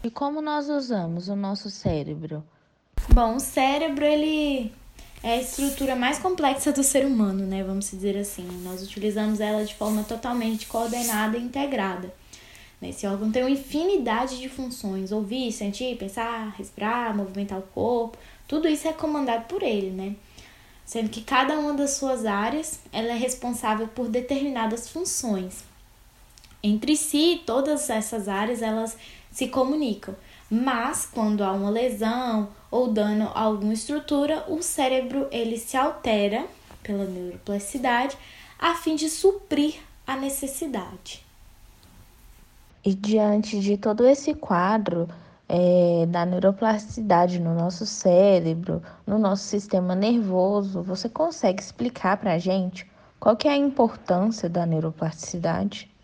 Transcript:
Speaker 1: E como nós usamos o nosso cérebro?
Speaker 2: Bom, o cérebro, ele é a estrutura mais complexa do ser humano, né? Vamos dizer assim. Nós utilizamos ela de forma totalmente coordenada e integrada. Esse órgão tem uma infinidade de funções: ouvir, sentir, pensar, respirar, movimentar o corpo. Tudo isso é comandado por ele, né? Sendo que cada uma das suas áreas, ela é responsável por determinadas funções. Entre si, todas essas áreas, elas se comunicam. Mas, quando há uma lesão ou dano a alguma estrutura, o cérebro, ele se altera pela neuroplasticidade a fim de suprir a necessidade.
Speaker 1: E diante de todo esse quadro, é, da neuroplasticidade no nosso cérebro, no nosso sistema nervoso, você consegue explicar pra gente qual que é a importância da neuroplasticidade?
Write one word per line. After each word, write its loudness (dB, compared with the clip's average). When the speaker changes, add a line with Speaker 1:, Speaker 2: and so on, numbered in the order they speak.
Speaker 1:
E -4
como -4
nós -2
usamos -2
o -4
nosso -4
cérebro? -4
Speaker 2:
Bom, 6
o -2
cérebro, 0
ele 2
é -2
a 0
estrutura -2
mais 0
complexa 2
do 2
ser 4
humano, 2
né? -4
Vamos -4
dizer -2
assim. -6
Nós -10
utilizamos -2
ela 0
de -8
forma -2
totalmente -4
coordenada -2
e -4
integrada. -4
Esse -8
órgão -2
tem 0
uma 0
infinidade 0
de -10
funções: -6
ouvir, -2
sentir, -6
pensar, -6
respirar, -4
movimentar -4
o -8
corpo. -2
Tudo 0
isso 0
é 0
comandado -2
por -4
ele, 0
né? -6
Sendo -2
que -10
cada 2
uma 0
das 0
suas -2
áreas, -2
ela -4
é -2
responsável -2
por -4
determinadas -2
funções. -4
Entre 4
si, 2
todas 0
essas -2
áreas, -2
elas -2
se -4
comunicam. 0
Mas, 0
quando 0
há 0
uma 0
lesão 0
ou 2
dano 2
a -2
alguma 2
estrutura, 0
o -2
cérebro, 0
ele -2
se -6
altera 0
pela -4
neuroplasticidade -4
a 2
fim -2
de -2
suprir 2
a -2
necessidade. -6
Speaker 1:
E 4
diante 2
de 2
todo 4
esse 6
quadro, 2
é, 6
da 0
neuroplasticidade 2
no 2
nosso 0
cérebro, 4
no 2
nosso 2
sistema 0
nervoso, 2
você -4
consegue 0
explicar -2
pra 0
gente -2
qual 6
que -2
é 6
a 4
importância 2
da 0
neuroplasticidade? -2